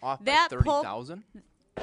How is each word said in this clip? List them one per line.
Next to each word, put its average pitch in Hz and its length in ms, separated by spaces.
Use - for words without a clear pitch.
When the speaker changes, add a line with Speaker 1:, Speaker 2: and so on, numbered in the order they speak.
Speaker 1:
Off 131 160
by 202 60
Speaker 2:
That 311 240
poll 285 340
Speaker 1:
thirty - 20
thousand? 175 380